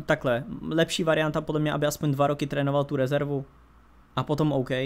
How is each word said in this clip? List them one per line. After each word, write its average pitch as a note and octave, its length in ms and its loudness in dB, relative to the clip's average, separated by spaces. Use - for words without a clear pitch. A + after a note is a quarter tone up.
takhle, C#3 380 2
lepší E3 420 0
varianta D#3 360 2
podle D#3 200 -2
mě, D3+ 120 0
aby D3 140 0
aspoň D3 260 0
dva C#3 140 4
roky C#3+ 200 0
trénoval C#3+ 380 0
tu C#3+ 120 -4
rezervu C#3 480 0
a C3 60 0
potom D3+ 300 0
OK. C3 180 0